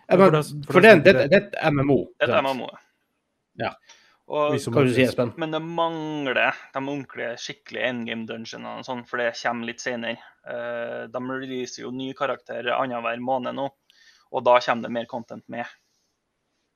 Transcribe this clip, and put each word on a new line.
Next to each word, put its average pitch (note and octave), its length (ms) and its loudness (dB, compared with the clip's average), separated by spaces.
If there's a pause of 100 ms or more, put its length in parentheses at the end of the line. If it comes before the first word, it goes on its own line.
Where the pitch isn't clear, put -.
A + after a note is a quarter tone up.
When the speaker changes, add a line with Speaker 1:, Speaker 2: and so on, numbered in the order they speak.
Speaker 1:
Ja, - 80 2
Speaker 2:
Men, F#3 80 8
Speaker 1:
for F3 100 8
det, D3+ 80 2 (240)
for - 140 4
Speaker 2:
for F3+ 80 8
Speaker 1:
det A3 80 12
Speaker 2:
det, - 0 -
Speaker 1:
som D3 80 4
Speaker 2:
det, F#3 100 10 (160)
det F#3+ 80 6
er G3+ 60 2
et - 240 -10
M D3 160 2
M C#3+ 80 2
O, B2+ 80 4 (160)
Speaker 3:
Det D3 100 0
er B2 60 2
et D#3+ 80 4
Speaker 2:
sant? C3+ 80 0
Speaker 3:
M - 80 0
M A#2 100 -8
O. - 60 -12 (840)
Speaker 2:
Ja. A2 120 -4 (600)
Speaker 3:
Og D3 240 0
Speaker 1:
Vi C3 60 0
som A#2+ 140 -6
Speaker 2:
Hva D3 80 4
vil C3 80 4
du A#2+ 60 0
si, B2+ 80 4
Speaker 1:
møtes. A#2+ 100 2
Speaker 2:
Espen? A#2+ 240 -2
Speaker 3:
Men D#3+ 140 -4
det D#3 100 -2
mangler D#3+ 720 -2 (400)
de C3+ 80 -6
ordentlige, B2+ 560 -8
skikkelige - 480 -8
endgame A#2 400 -4
dungeonene A2+ 540 -12
og A#2 80 -14
sånn, B2 180 -8
for B2 160 -6
det A#2 160 0
kommer A#2 320 -4
litt - 140 -10
senere. A#2 340 -6 (320)
Eh, A#2+ 580 -8
de A#2+ 140 -8
releaser C3 640 -8
jo A#2+ 80 -8
ny C3 220 -8
karakter A#2+ 600 -6
annenhver A#2+ 480 -4
måned B2 340 -4
nå, C3+ 120 -6 (640)
og B2 120 -6
da B2 160 6
kommer A#2+ 280 -2
det A#2 40 -6
mer A#2 140 -4
content A#2 420 -14
med. A#2+ 180 -10 (1120)